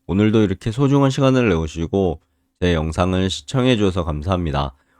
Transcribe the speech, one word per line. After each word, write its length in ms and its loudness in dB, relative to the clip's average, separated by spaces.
오늘도 360 2
이렇게 280 -2
소중한 380 2
시간을 400 2
내오시고 720 -2
제 140 2
영상을 560 0
시청해 480 -2
주셔서 260 0
감사합니다. 720 -4